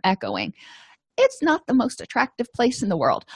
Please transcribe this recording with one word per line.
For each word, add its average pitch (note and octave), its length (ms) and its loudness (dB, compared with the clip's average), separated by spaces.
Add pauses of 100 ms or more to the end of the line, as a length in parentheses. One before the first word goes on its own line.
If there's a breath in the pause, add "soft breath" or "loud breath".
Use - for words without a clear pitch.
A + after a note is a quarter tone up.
echoing. G#2 480 -2 (640 loud breath)
It's C5 240 2
not D#4+ 260 0
the B3 60 0
most B3+ 260 2
attractive - 540 -4
place B3 280 0
in A3 60 -4
the F3+ 100 0
world, - 280 0 (100)